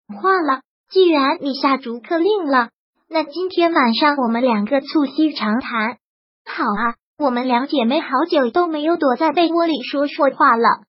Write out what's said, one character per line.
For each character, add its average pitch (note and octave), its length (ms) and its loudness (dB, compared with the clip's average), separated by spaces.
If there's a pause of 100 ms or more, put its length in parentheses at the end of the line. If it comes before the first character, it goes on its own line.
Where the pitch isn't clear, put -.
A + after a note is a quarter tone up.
(200)
话 F#4+ 220 2
了， C4+ 200 -2 (280)
既 F#4 180 4
然 D4 320 2
你 C#4 140 -4
下 C4+ 220 0
逐 A#3+ 240 -8
客 E4 180 -2
令 F#4+ 260 0
了， C4 260 0 (380)
那 D#4+ 140 0
今 E4+ 260 -8
天 E4+ 240 0
晚 A#3+ 220 2
上 C#4+ 220 2
我 B3+ 120 0
们 A3+ 140 -2
两 A3 220 2
个 C4+ 160 0
促 C#4 260 0
膝 D4+ 260 0
长 A3 280 -2
谈。 A#3 380 -6 (460)
”“好 - 200 -8
啊， A#3 300 -2 (240)
我 C#4+ 120 0
们 B3 160 -2
两 B3+ 220 0
姐 C4+ 160 0
妹 C#4 160 0
好 D#4 80 -6 (200)
久 C#4 220 2
都 F4 160 2
没 D#4 160 -4
有 E4 140 0
躲 C#4+ 180 2
在 D#4+ 160 0
被 D#4+ 220 2
窝 E4+ 140 0
里 D4 160 -2
说 C#4+ 260 -2
说 C#4+ 220 0
话 C4+ 260 2
了。” A#3 120 2 (200)